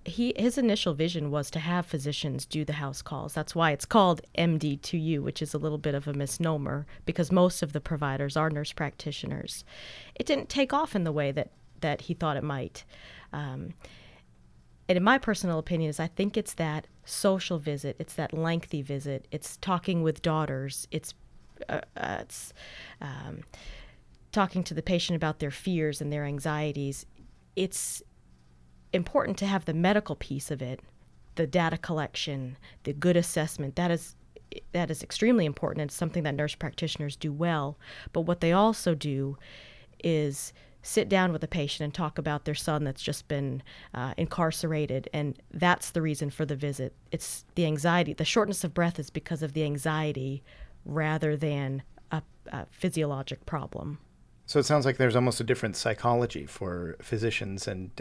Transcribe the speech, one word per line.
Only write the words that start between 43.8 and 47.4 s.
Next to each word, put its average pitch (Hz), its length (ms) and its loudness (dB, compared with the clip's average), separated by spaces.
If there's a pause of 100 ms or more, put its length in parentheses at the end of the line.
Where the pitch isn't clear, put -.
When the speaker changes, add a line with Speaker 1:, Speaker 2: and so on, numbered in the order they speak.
Speaker 1:
uh, 123 240 -4
incarcerated, 156 960 0
and 147 260 -2 (140)
that's 180 380 4
the 165 100 2
reason 151 260 0
for 156 160 -2
the 147 100 -2
visit. 139 380 -4 (180)
It's - 440 -6